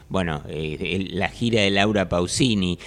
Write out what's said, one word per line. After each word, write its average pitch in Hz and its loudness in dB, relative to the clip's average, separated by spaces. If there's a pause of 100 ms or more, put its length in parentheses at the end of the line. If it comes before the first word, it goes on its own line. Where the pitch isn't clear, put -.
bueno, 82 -2
eh, 76 -6
el, 90 -2
la 95 0
gira 113 0
de 98 4
Laura 98 2
Pausini. 90 0